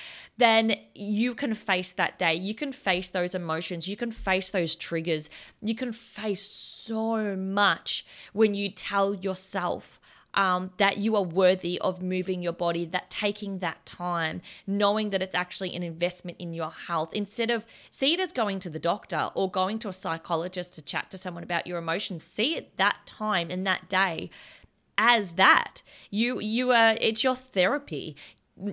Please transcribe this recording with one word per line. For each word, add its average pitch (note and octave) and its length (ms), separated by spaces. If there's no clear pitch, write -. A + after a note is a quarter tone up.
then A3+ 380
you G#3+ 400
can A#3 180
face F#3 400
that - 260
day. E3 160
You F#3+ 200
can C#4 180
face F#3 380
those F3+ 240
emotions. E3+ 540
You G3+ 80
can A#3+ 140
face F#3+ 400
those E3+ 240
triggers. D#3+ 540
You A3 140
can B3 180
face G#3 500
so A3 920
much F#3+ 720
when G#3 220
you G3+ 160
tell G3 440
yourself F#3 840
um, F#3 420
that G3 220
you G#3+ 180
are G3+ 60
worthy F3+ 580
of F3 220
moving F#3 400
your F3 100
body, E3+ 340
that F3+ 240
taking G3+ 480
that F3 280
time, F3 540
knowing G3+ 440
that F#3+ 120
it's F#3+ 120
actually F#3 400
an F3+ 80
investment E3+ 560
in E3+ 140
your E3 180
health. E3 420
Instead A3 380
of, A3+ 140
see D4 240
it F4+ 60
as F#4 120
going G3 280
to F3+ 100
the D3 80
doctor E3+ 560
or F#3+ 160
going F#3+ 300
to A3 80
a F#3 40
psychologist F3 840
to D3+ 80
chat - 280
to F#3 80
someone E3+ 240
about E3+ 240
your F3 120
emotions. E3 440
See D4+ 340
it - 200
that G3 300
time F#3 440
and F#3 160
that - 220
day F3+ 420
as G#3+ 360
that. F#3+ 500
You, A#3 300
you B3 320
are, A3+ 280
it's A3 240
your C4 100
therapy. F3+ 840